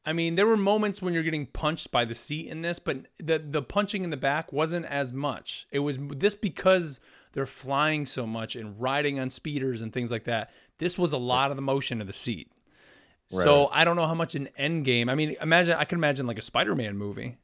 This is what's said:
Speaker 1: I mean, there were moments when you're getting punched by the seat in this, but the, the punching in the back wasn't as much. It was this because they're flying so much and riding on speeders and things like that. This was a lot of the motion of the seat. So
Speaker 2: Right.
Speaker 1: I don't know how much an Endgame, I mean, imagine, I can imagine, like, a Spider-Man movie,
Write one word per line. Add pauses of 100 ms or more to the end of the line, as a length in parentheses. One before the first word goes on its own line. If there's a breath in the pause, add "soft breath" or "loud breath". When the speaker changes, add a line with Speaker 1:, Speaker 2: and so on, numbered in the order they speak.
Speaker 1:
I
mean,
there
were
moments
when
you're
getting
punched
by
the
seat
in
this,
but (100)
the,
the
punching
in
the
back
wasn't
as
much.
It
was
this
because (340 soft breath)
they're
flying
so
much
and
riding
on
speeders
and
things
like
that. (260 soft breath)
This
was
a
lot
of
the
motion
of
the
seat. (800 soft breath)
So
Speaker 2:
Right.
Speaker 1:
I
don't
know
how
much
an (100)
Endgame,
I
mean,
imagine,
I
can
imagine,
like,
a
Spider-Man
movie,